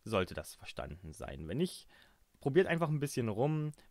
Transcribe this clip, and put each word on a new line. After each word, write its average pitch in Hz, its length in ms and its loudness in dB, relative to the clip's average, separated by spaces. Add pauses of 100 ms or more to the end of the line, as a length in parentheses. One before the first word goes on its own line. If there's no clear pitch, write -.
sollte 98 300 0
das 78 200 -8
verstanden 78 580 -10
sein. 71 360 -10
Wenn 101 100 -2
nicht, - 280 -4 (540)
probiert 147 260 6
einfach 170 220 2
ein 151 120 2
bisschen 135 280 0
rum, 151 440 2 (180)